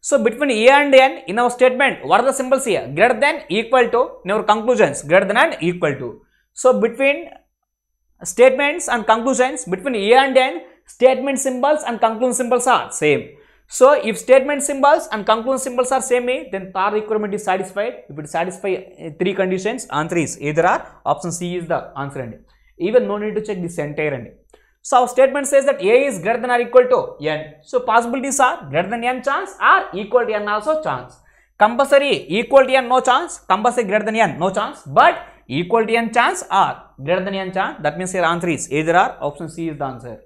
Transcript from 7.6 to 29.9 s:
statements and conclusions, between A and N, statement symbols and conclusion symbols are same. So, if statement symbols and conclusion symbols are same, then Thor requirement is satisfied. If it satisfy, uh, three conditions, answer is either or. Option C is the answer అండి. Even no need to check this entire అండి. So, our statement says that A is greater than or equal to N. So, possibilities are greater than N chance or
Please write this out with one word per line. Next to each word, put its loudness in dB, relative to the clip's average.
statements 2
and -2
conclusions, 0
between -6
A 2
and 4
N, 0
statement 2
symbols 0
and -6
conclusion 0
symbols -2
are 0
same. 0
So, 6
if -4
statement 2
symbols 2
and -6
conclusion 0
symbols -4
are 0
same, -2
then -8
Thor 0
requirement -4
is -8
satisfied. -4
If -14
it -12
satisfy, -4
uh, -12
three -2
conditions, -4
answer -4
is -8
either 0
or. -2
Option -6
C -8
is -10
the -2
answer -10
అండి. -14
Even 2
no -4
need -6
to -6
check -6
this -8
entire -4
అండి. -14
So, -2
our 2
statement 2
says 4
that -2
A 4
is -4
greater -2
than -2
or 2
equal 6
to 4
N. -8
So, -2
possibilities 0
are 0
greater -2
than -8
N -8
chance -4
or 6